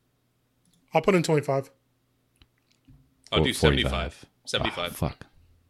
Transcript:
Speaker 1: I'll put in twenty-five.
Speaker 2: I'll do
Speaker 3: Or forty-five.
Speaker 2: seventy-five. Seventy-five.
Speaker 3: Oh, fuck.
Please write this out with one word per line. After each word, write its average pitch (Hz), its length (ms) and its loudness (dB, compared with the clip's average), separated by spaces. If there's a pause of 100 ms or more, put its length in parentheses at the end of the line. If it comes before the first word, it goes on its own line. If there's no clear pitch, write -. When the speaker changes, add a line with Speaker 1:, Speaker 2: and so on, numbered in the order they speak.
(960)
Speaker 1:
I'll 160 80 2
put 196 140 4
in 170 80 2
twenty-five. 139 440 0 (1600)
Speaker 2:
I'll 92 100 2
do 76 80 2
Speaker 3:
Or - 40 -2
forty-five. 78 720 0 (200)
Speaker 2:
seventy-five. - 20 -20
Seventy-five. 87 460 -4
Speaker 3:
Oh, - 160 -4
fuck. - 180 -12 (440)